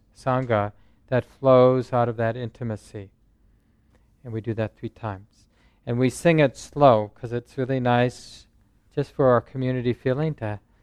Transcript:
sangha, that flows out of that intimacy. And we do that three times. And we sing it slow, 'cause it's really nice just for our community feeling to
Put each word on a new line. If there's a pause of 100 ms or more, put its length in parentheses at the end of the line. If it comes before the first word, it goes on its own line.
(140)
sangha, (360)
that
flows
out
of
that
intimacy. (1120)
And
we
do
that
three
times. (400)
And
we
sing
it
slow,
'cause
it's
really
nice (480)
just
for
our
community
feeling
to (220)